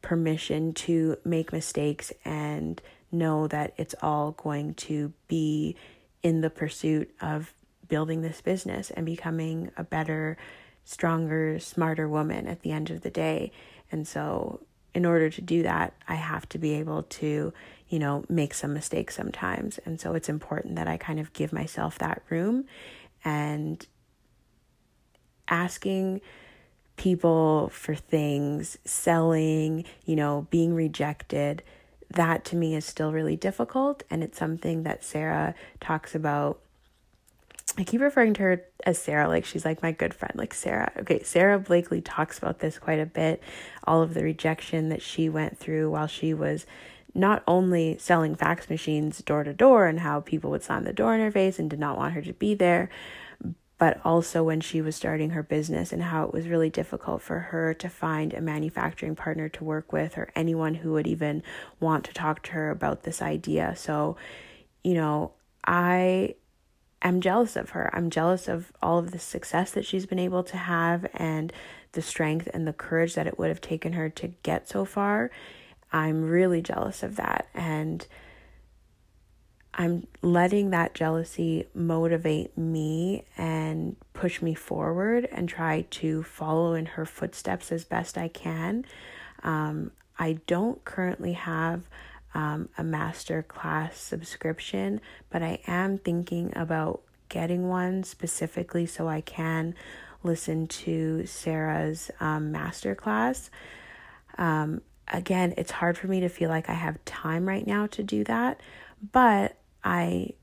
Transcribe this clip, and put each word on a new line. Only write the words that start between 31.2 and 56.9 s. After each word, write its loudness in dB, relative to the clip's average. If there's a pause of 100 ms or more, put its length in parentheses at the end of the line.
that 4
to -2
me 2
is -2
still -2
really 0
difficult. 0
And -2
it's -8
something -2
that -4
Sarah -2 (260)
talks -4
about. 0 (1160)
I 0
keep 2
referring 6
to 0
her 4 (200)
as 4
Sarah, 2
like 2
she's, -6
like, -2
my 0
good -2
friend, -6
like, -4
Sarah. -2
Okay, 2
Sarah 6
Blakely 2
talks -4
about -4
this -4
quite 0
a -2
bit, 0 (420)
all 6
of 2
the 0
rejection 0
that -2
she 0
went -2
through 0
while 0
she -2
was -2 (480)
not 6
only 4
selling 4
fax 0
machines -2
door 0
to -4
door 10
and 2
how 0
people -2
would -2
slam -4
the -2
door 4
in 4
her 2
face 2
and -2
did -4
not -2
want -2
her -4
to -8
be 2
there, 4 (880)
but 6
also 4
when 2
she -2
was -2
starting -2
her -2
business -2
and -2
how 0
it -4
was -2
really 4
difficult -2